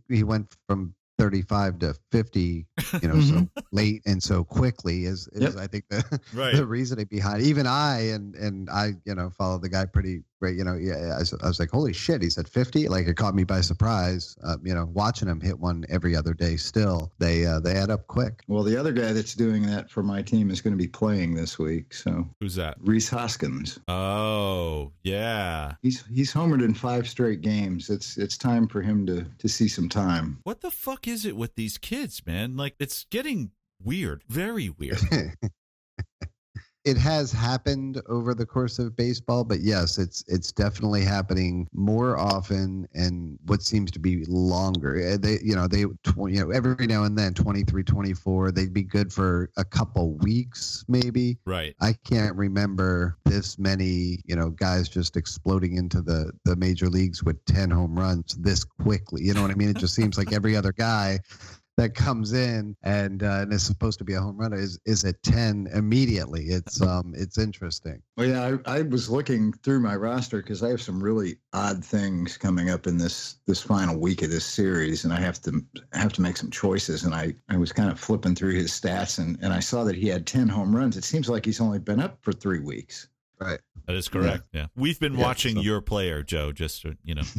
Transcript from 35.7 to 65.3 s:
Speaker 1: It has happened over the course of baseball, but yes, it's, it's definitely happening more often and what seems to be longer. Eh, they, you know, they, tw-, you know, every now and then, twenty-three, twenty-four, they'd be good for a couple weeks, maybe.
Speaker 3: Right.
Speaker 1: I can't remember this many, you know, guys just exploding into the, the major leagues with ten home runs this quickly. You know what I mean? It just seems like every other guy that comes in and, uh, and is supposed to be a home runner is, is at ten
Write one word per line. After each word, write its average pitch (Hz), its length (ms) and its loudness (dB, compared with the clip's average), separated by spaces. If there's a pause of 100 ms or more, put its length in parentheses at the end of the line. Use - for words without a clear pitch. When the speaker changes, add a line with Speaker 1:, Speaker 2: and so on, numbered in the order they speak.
Speaker 1:
It 139 100 4
has 143 380 2
happened 131 760 -2
over 120 260 0
the 117 120 -2
course 127 340 -2
of 117 160 -2
baseball, 120 480 0
but 113 160 0
yes, 90 380 2
it's, 90 320 -2
it's 90 240 -2
definitely 101 500 0
happening 92 720 0
more 110 440 2
often 95 760 0
and 87 520 -2
what 95 160 2
seems 101 300 0
to 80 80 -8
be 87 240 2
longer. 90 720 0 (100)
Eh, 98 140 0
they, 104 240 2
you 107 100 2
know, 90 140 2
they, 101 160 2
tw-, - 480 -2
you 101 80 2
know, 82 120 0
every 123 360 2
now 110 160 4
and 104 160 2
then, 95 140 2
twenty-three, 98 500 2
twenty-four, 95 720 2
they'd 92 200 0
be 98 100 0
good 95 280 0
for 90 460 2
a 95 80 0
couple 87 540 0
weeks, 117 680 0
maybe. 123 580 2
Speaker 3:
Right. 82 360 -4
Speaker 1:
I 104 100 4
can't 107 460 0
remember 95 880 2
this - 340 2
many, 92 640 0
you 90 140 -2
know, 82 140 2
guys 90 360 0
just - 300 -2
exploding 90 580 0
into 90 260 2
the, 80 300 0 (140)
the 90 100 4
major 92 320 2
leagues 92 340 2
with 78 220 0
ten 95 260 4
home 85 300 2
runs 90 400 0
this 92 240 2
quickly. 98 600 -2
You 101 100 4
know 101 80 2
what 98 100 2
I 98 40 0
mean? 104 160 4
It 98 60 0
just 90 160 0
seems 107 240 2
like 98 140 0
every 107 240 2
other 98 160 2
guy 104 480 0 (580)
that 117 160 4
comes 113 400 2
in 113 480 0
and, 98 400 0
uh, 98 200 2
and 101 120 -2
is 101 80 2
supposed 107 380 0
to - 40 -6
be 95 120 -2
a 95 40 0
home 98 160 -2
runner 107 220 -2
is, 95 300 -4
is 107 180 2
at 90 160 0
ten 107 540 -2